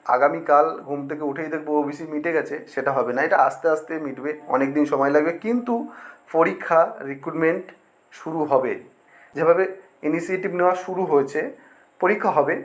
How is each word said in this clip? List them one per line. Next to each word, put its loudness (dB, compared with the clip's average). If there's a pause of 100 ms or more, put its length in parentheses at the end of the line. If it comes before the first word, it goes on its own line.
আগামীকাল 4
ঘুম -8
থেকে -8
উঠেই -4
দেখবো -2
ওবিসি -4
মিটে -4
গেছে, -4
সেটা -2
হবে 0
না। -2
এটা 2
আস্তে 2
আস্তে -2
মিটবে, -8
অনেক 0
দিন 2
সময় 2
লাগবে, 2
কিন্তু -2 (440)
পরীক্ষা, 2 (100)
রিক্রুটমেন্ট -2 (460)
শুরু -6
হবে। 0 (560)
যেভাবে 2 (260)
ইনিশিয়েটিভ -2
নেওয়া 4
শুরু -4
হয়েছে, 0 (480)
পরীক্ষা 2
হবে, 2